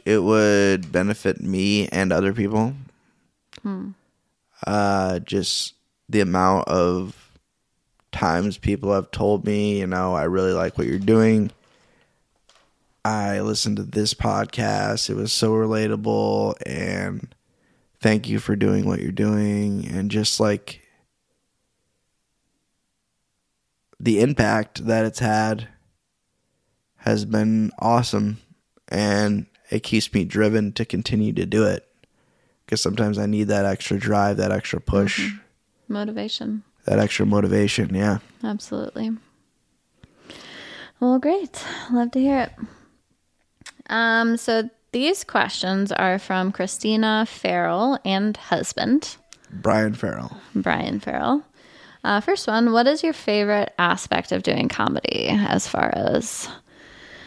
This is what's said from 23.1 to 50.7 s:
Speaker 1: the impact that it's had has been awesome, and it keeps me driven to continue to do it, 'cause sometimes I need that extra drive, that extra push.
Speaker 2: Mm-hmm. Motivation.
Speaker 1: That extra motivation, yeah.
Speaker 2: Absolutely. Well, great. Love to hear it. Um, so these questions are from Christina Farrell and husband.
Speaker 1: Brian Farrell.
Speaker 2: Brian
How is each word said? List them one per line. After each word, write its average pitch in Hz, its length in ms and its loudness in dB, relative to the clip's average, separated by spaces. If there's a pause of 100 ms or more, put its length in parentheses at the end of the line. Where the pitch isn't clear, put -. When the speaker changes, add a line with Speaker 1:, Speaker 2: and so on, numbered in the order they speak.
Speaker 1:
the 110 220 2
impact 110 680 2
that 113 180 2
it's 110 140 -6
had 107 500 0 (1300)
has 110 260 0
been 110 560 2
awesome, 110 600 2 (500)
and 104 560 2 (240)
it 110 140 -2
keeps - 300 0
me 95 120 2
driven 104 480 0
to 117 100 -4
continue 107 500 -2
to 90 120 -2
do 107 180 2
it, 98 240 0 (800)
'cause - 140 -2
sometimes 104 360 0
I 104 80 -2
need 104 220 0
that 101 180 2
extra 98 320 -2
drive, 101 400 2
that 98 140 0
extra - 300 -4
push. - 480 0
Speaker 2:
Mm-hmm. - 640 -14
Motivation. 214 720 -6 (200)
Speaker 1:
That 101 160 2
extra - 260 0
motivation, 101 720 2
yeah. 101 220 2 (260)
Speaker 2:
Absolutely. - 680 -6 (1900)
Well, 254 200 4
great. 330 440 0 (280)
Love 240 200 2
to 262 80 0
hear 269 220 4
it. - 100 -4 (1400)
Um, 226 460 2
so 226 340 0 (220)
these 302 320 0
questions 196 680 -2
are 185 260 2
from 185 320 -2
Christina 214 720 0
Farrell 180 800 0
and 196 320 0
husband. - 800 -2 (340)
Speaker 1:
Brian 107 440 0
Farrell. 62 420 -8 (180)
Speaker 2:
Brian - 460 -2